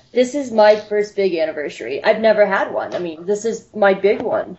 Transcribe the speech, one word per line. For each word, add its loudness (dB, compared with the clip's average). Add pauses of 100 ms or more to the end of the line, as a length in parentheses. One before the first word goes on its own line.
(120)
this 0
is -6
my 6
first -4
big 0
anniversary. -6
I've 2
never 4
had -2
one. -6
I -4
mean, -10
this -4
is -6
my 2
big 0
one. -4